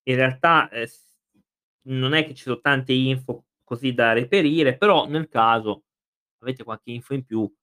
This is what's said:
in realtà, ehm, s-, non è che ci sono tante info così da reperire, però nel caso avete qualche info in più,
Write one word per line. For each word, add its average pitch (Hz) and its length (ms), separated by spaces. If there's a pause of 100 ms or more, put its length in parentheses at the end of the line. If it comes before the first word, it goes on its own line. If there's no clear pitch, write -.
in 127 120
realtà, 131 540
ehm, 117 160
s-, - 320 (680)
non 131 260
è 156 120
che 147 80
ci - 100
sono 123 180
tante 135 320
info 131 520 (180)
così 127 300
da 117 200
reperire, 143 640
però 196 300
nel 151 220
caso 113 560 (540)
avete 127 240
qualche 113 280
info 120 220
in 135 120
più, 110 260 (120)